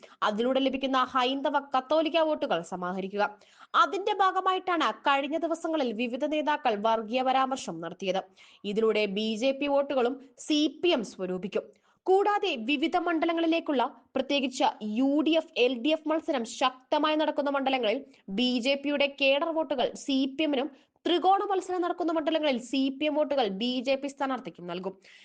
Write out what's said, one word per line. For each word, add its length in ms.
അതിലൂടെ 360
ലഭിക്കുന്ന 440
ഹൈന്ദവ 560
കത്തോലിക്ക 580
വോട്ടുകൾ 440
സമാഹരിക്കുക. 760
അതിന്റെ 380
ഭാഗമായിട്ടാണ് 800
കഴിഞ്ഞ 440
ദിവസങ്ങളിൽ 540
വിവിധ 340
നേതാക്കൾ 560
വർഗീയ 400
പരാമർശം 600
നടത്തിയത്. 400
ഇതിലൂടെ 420
ബി 300
ജെ 160
പി 160
വോട്ടുകളും 640
സി 440
പി 60
എം 140
സ്വരൂപിക്കും. 600
കൂടാതെ 520
വിവിധ 420
മണ്ഡലങ്ങളിലേക്കുള്ള, 960
പ്രത്യേകിച്ച് 480
യു 380
ഡി 80
എഫ്, 280
എൽ 180
ഡി 140
എഫ് 180
മത്സരം 380
ശക്തമായി 720
നടക്കുന്ന 340
മണ്ഡലങ്ങളിൽ 560
ബി 300
ജെ 160
പിയുടെ 460
കേഡർ 280
വോട്ടുകൾ 440
സി 460
പി 40
എമ്മിനും, 280
ത്രികോണ 360
മത്സരം 380
നടക്കുന്ന 300
മണ്ഡലങ്ങളിൽ 460
സി 440
പി 40
എം 80
വോട്ടുകൾ 340
ബി 320
ജെ 160
പി 120
സ്ഥാനാർത്ഥിക്കും 600
നൽകും. 300